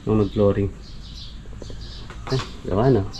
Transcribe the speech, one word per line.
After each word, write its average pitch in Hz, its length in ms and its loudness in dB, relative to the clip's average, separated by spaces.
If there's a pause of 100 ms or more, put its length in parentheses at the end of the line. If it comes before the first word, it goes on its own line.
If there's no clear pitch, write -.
Nung 107 160 4
nag-flooring. 101 480 4 (1700)
Eh, 127 60 0 (260)
gawa 117 240 4
na. 101 160 4 (120)